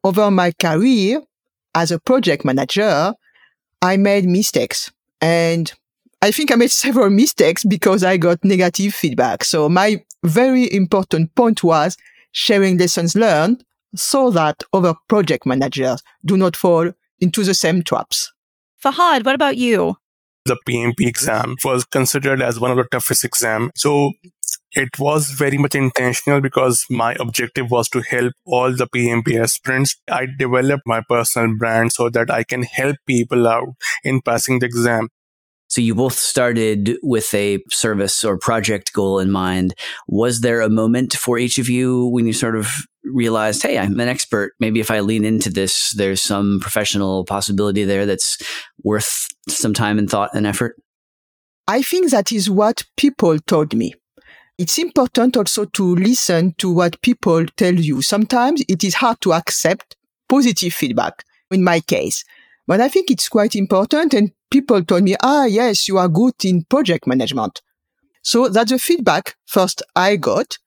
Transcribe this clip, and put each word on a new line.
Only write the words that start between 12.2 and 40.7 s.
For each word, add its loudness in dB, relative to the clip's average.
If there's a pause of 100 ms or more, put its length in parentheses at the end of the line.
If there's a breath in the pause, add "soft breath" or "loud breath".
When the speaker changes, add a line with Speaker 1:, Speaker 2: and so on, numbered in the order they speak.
Speaker 1:
sharing 2
lessons 0
learned 2 (320)
so 0
that 0 (120)
other 2 (140)
project 0
managers -2 (220 soft breath)
do 2
not 2
fall 2 (260)
into 0
the 2
same 0
traps. -4 (540)
Speaker 2:
Fahad, 2
what 2
about 0
you? 0 (500)
Speaker 3:
The 0
P -2
M 0
P 0
exam -2
was -2
considered 0
as -2
one 0
of 0
the 2
toughest -4
exams. -2
So 0 (600)
it -4
was 0
very -2
much 0
intentional 0
because 0
my -2
objective -6
was 2
to -4
help -4 (100)
all -2
the -4
P -2
M 0
P -2
aspirants. -2 (100)
I -4 (120)
developed 0
my -2
personal 0
brand 0
so 0
that -2
I -2
can -6
help -4 (100)
people 0
out 0 (340 loud breath)
in -2
passing -2
the -2
exam. -2 (600)
Speaker 4:
So -2
you 2
both -2
started 0
with -2
a 0 (120)
service -2
or -2
project -4
goal 0
in 0
mind. 0 (320 loud breath)
Was 0
there 2
a 0
moment 0